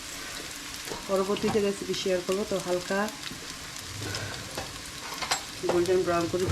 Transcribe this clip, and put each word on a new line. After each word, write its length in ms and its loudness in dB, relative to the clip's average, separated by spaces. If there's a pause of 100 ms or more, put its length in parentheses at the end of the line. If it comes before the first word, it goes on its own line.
(1080)
পরবর্তীতে 520 4
রেসিপি 340 2
শেয়ার 340 2
করব। 220 2
তো 160 2
হালকা 420 2 (2500)
গোল্ডেন 360 6
ব্রাউন 280 4
করে 200 2